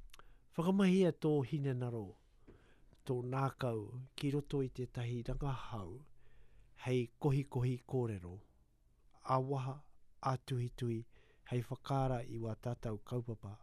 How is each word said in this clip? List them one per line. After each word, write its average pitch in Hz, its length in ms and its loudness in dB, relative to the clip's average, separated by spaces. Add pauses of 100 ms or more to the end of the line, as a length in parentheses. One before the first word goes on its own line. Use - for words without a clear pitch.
(560)
Whakamahia 185 560 6
tō 151 340 4
hine 139 280 0
naro, 117 420 -4 (880)
tō 127 180 2
nākau, 123 760 0 (160)
ki 143 160 0
roto 143 320 0
i 127 60 0
te 123 160 -6
tahi 120 380 -4
rangahau, 123 760 -4 (840)
hei 127 240 2 (100)
kohi 143 260 4
kohi 123 320 0 (100)
kōrero, 101 500 -2 (880)
ā 131 140 4
waha, 131 360 -2 (460)
ā 131 160 2
tuhi 123 320 -2
tuhi, 117 320 -2 (440)
hei 123 160 0
whakaara 131 600 0
i 113 140 -6
wā 113 180 -2
tātou 113 440 -4
kaupapa, 117 640 -6